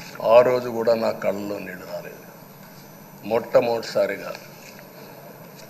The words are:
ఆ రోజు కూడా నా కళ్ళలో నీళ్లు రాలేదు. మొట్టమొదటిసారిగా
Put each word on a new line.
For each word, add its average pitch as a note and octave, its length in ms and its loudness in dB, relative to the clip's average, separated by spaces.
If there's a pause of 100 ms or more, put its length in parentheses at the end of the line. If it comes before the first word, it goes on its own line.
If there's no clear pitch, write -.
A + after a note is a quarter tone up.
(280)
ఆ A#2 140 10
రోజు B2 280 2
కూడా A2+ 240 2
నా A2+ 180 0
కళ్ళలో G2+ 480 -4
నీళ్లు F#2 340 -12
రాలేదు. F2 300 -12 (1000)
మొట్టమొదటిసారిగా A2 1080 0 (1400)